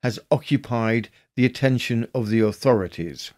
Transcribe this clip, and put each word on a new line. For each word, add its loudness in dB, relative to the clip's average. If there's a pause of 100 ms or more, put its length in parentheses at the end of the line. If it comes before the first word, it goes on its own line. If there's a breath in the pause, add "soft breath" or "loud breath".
has -2 (100)
occupied 0 (300 soft breath)
the 4
attention 0
of -2
the 2
authorities. 0